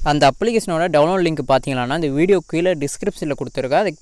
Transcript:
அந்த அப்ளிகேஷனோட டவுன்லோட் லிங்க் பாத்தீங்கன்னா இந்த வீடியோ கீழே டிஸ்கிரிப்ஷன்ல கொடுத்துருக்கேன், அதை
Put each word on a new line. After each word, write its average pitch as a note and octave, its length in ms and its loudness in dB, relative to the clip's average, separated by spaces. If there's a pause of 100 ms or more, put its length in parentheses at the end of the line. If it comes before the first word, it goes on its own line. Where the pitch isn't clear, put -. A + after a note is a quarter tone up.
(120)
அந்த C#3+ 200 4
அப்ளிகேஷனோட G3 640 0
டவுன்லோட் E3+ 320 4
லிங்க் D3+ 240 -4
பாத்தீங்கன்னா C3 480 0
இந்த D3+ 180 -2
வீடியோ F#3 220 2 (140)
கீழே F3 180 0 (120)
டிஸ்கிரிப்ஷன்ல D3+ 580 -6
கொடுத்துருக்கேன், C3 420 -2
அதை F3 180 -4